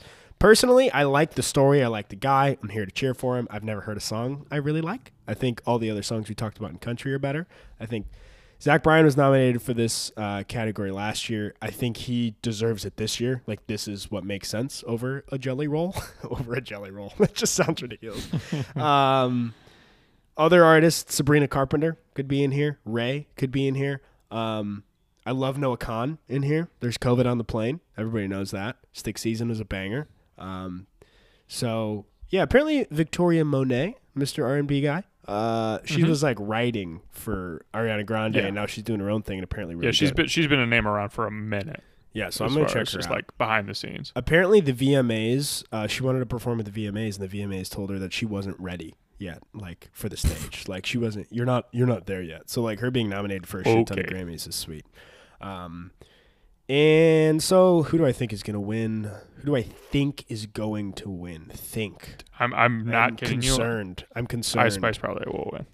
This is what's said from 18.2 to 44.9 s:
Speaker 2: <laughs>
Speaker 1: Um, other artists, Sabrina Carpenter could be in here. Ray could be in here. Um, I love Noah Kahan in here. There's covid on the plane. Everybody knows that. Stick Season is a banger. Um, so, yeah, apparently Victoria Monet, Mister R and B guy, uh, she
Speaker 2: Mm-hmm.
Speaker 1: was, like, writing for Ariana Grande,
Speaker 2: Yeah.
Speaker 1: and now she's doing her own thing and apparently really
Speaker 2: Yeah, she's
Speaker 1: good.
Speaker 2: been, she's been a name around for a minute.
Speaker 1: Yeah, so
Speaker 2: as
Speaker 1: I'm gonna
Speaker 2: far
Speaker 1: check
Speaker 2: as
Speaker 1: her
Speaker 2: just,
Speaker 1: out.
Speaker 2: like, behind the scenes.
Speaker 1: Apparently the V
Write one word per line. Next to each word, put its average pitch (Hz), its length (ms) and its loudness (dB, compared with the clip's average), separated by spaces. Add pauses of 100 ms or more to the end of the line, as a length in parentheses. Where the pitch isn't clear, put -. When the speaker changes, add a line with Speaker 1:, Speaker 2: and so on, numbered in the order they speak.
Speaker 2:
<laughs> 147 240 -6
Speaker 1:
Um, 135 800 2 (800)
other 170 280 8
artists, 160 500 6
Sabrina 143 320 4
Carpenter 151 520 0 (160)
could 139 120 -4
be 139 160 2
in 139 80 2
here. 143 340 -2
Ray 120 520 -2
could 131 160 -2
be 135 160 0
in 135 80 0
here. 139 240 -2 (320)
Um, 107 500 -4 (420)
I 110 60 -4
love 131 260 -2
Noah 131 220 0
Kahan 120 400 -4 (100)
in 135 140 -2
here. 156 260 0 (120)
There's 120 180 -4
covid 123 320 2
on 123 80 0
the 113 60 -4
plane. 113 340 -2 (180)
Everybody 110 300 -4
knows 98 240 -4
that. 104 280 -6 (140)
Stick - 260 -8
Season 113 320 -2
is 113 100 -4
a 107 40 -8
banger. 101 440 -6 (300)
Um, 92 480 -10 (600)
so, 110 600 -4 (240)
yeah, 185 120 2
apparently 277 480 4
Victoria 165 540 2
Monet, 135 520 0 (180)
Mister 139 320 -2
R 135 100 2
and 143 120 0
B 139 120 0
guy, 151 240 -2 (240)
uh, 113 560 0
she 156 160 -2
Speaker 2:
Mm-hmm. 165 100 6
Speaker 1:
was, 147 120 2
like, 131 180 2
writing 104 600 -2 (100)
for 92 540 -6 (100)
Ariana 107 300 -2
Grande, 110 320 -2
Speaker 2:
Yeah. 107 100 2
Speaker 1:
and 98 80 -4
now 104 120 -2
she's 104 180 -10
doing 110 160 -2
her 101 100 -2
own 107 120 -2
thing 98 160 -8
and 92 60 -8
apparently 90 300 -10
really 85 140 -2
Speaker 2:
Yeah, 113 40 0
she's 147 180 4
Speaker 1:
good. 135 60 -4
Speaker 2:
been, 156 120 2
she's 156 180 2
been 143 120 4
a 123 80 4
name 117 220 2
around 104 220 0
for 117 160 -4
a 104 40 -6
minute. 107 520 -6 (320)
Speaker 1:
Yeah, 104 160 -4
so - 140 -4
Speaker 2:
as 117 80 0
Speaker 1:
I'm 139 40 0
gonna 151 120 4
Speaker 2:
far 90 60 0
Speaker 1:
check 110 140 0
Speaker 2:
as - 40 -6
Speaker 1:
her 95 60 -6
Speaker 2:
just, 85 100 -6
Speaker 1:
out. - 80 -2
Speaker 2:
like, - 220 -10
behind 110 300 0
the 104 60 -8
scenes. - 420 -10
Speaker 1:
Apparently 180 440 6
the 143 120 2
V 135 220 2